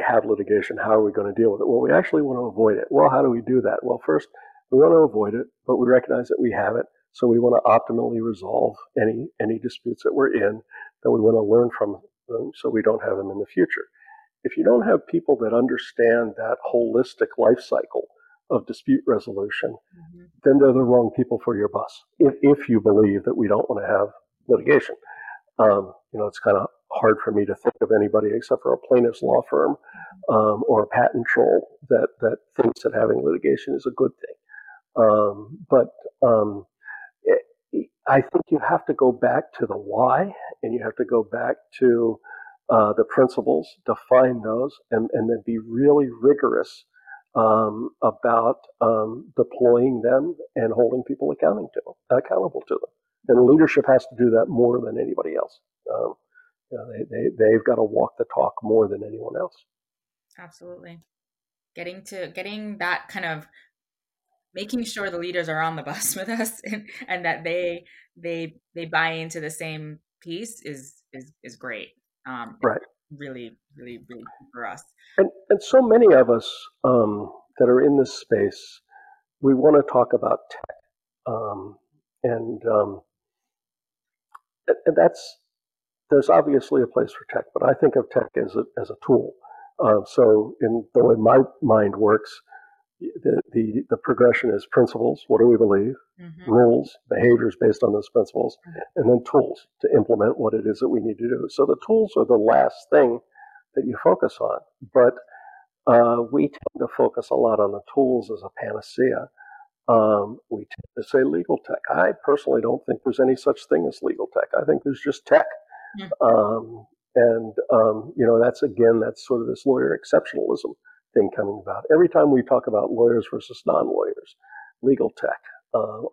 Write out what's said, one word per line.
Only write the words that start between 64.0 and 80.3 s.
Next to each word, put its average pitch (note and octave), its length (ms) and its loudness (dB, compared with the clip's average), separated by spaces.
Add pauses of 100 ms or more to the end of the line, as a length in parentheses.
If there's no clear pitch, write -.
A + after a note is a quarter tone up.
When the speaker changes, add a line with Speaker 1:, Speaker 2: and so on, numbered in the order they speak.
Speaker 2:
making G#3+ 280 -8
sure G#3 260 -10
the F3 80 -10
leaders E3+ 320 -8
are D#3 120 -6
on D#3+ 140 -4
the D3+ 80 -10
bus - 320 -8
<laughs> - 0 -
with F#3+ 140 -10
us A#3 340 -8
and, G#3+ 240 -12 (200)
and F3 180 -6
that E3 180 -4
they, F3 420 -6 (300)
they, E3 400 -10 (200)
they E3+ 100 -12
buy D#3+ 280 -2
into E3 260 -12
the D3+ 100 -10
same D#3 500 -14 (220)
piece F#3+ 420 -14
is, C3+ 300 -16 (180)
is, C3+ 200 -20 (120)
is A#2+ 120 -20
great. A#2 340 -16 (380)
Um, A#2+ 360 -14
Speaker 1:
Right. A#2 160 0 (320)
Speaker 2:
really, C3 460 -16 (180)
really, A#2+ 320 -18
really A#2+ 160 -20
good - 300 -20
for A#2+ 140 -12
us. - 160 -14 (340)
Speaker 1:
And, F#3 120 2 (200)
and G#3 120 0
so C4 200 2
many A3+ 320 6
of B2+ 160 6
us, A2+ 200 0 (340)
um, G#2+ 480 0 (280)
that B2+ 100 4
are B2+ 120 4
in C#3+ 160 4
this C3 160 0
space, - 680 -4 (600)
we C3+ 120 4
wanna D3 300 4
talk B2 300 0
about - 260 -2 (120)